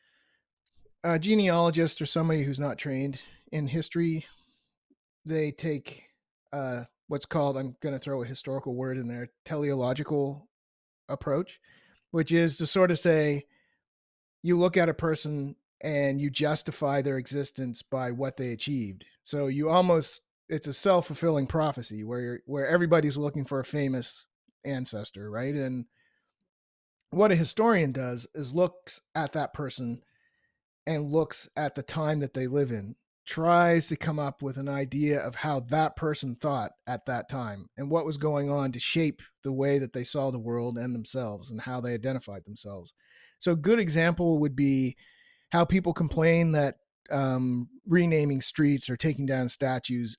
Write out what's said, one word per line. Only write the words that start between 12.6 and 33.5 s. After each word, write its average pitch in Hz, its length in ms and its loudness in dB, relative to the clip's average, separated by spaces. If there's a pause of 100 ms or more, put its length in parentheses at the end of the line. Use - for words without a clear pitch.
sort 185 240 4
of 156 80 0
say, 151 460 2 (960)
you 175 160 4
look 175 200 4
at 170 120 6
a 156 40 4
person 151 640 -4 (260)
and 143 380 2
you 143 100 0
justify 143 720 0
their 135 160 0
existence 131 640 -6
by 127 300 -4
what 131 260 -4
they 127 140 -4
achieved. 110 540 -4 (180)
So 143 240 -2
you 143 220 0
almost, 175 520 4 (280)
it's 156 180 -4
a 139 60 -6
self-fulfilling 165 760 2
prophecy 131 560 -2
where, 123 420 -6
where 139 220 -4
everybody's 160 500 4
looking 143 280 -2
for 135 140 -2
a 127 60 -2
famous 135 600 -4 (400)
ancestor, 110 640 -6
right? 123 240 -4
And 127 320 -4 (1300)
what 196 200 6
a 175 40 4
historian 170 560 2
does 123 440 -6
is 135 180 -8
looks 180 480 -2 (140)
at 156 180 -4
that 147 200 -4
person 143 480 -8 (840)
and 147 260 -2
looks 156 440 -2
at 147 200 -4
the 135 80 -6
time 151 360 0
that 139 140 -2
they 131 140 -2
live 135 240 2
in, 104 240 -6 (300)
tries 170 640 4